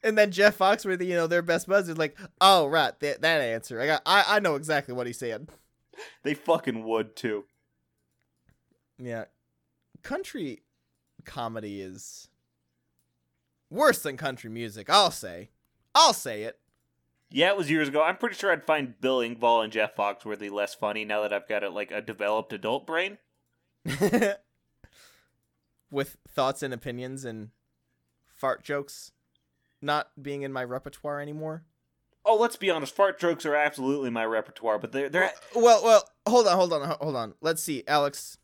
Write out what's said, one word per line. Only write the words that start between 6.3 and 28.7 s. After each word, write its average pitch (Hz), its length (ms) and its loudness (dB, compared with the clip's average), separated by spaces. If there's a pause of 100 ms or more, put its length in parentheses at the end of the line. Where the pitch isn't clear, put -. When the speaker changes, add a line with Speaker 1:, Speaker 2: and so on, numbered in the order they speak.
Speaker 2:
fucking 127 480 0
would, 110 320 -2
too. 107 300 -4 (1500)
Speaker 1:
Yeah. 117 260 -10 (760)
Country 262 580 -10 (640)
comedy 110 560 -8
is - 480 -16 (1400)
worse 262 320 4
than 139 140 -6
country 131 340 -8
music, 110 380 -12
I'll 185 220 6
say. 92 380 -12 (460)
I'll 294 180 8
say 107 300 -6
it. - 160 -10 (720)
Speaker 2:
Yeah, 165 180 2
it 202 80 0
was 165 140 -4
years 156 160 2
ago. 147 160 2
I'm 180 140 0
pretty 220 180 -4
sure 196 160 -2
I'd 151 140 0
find 143 360 0
Bill 131 180 0
Engvall 117 440 2
and 107 100 -6
Jeff 107 220 -2
Foxworthy 101 560 -4
less 101 240 -2
funny 107 280 -4
now 104 200 -2
that 104 100 -2
I've 101 140 -4
got 104 160 -4
a, 98 60 -4
like, 98 220 -8
a 104 100 -6
developed 107 520 -4
adult 110 340 -4
brain. 185 300 -4 (680)
Speaker 1:
<laughs> - 140 -6 (1900)
With 139 260 -6 (120)
thoughts 135 320 -2
and 131 120 -6
opinions 127 520 -10
and 110 240 -12 (800)
fart - 360 -6
jokes - 480 -10 (680)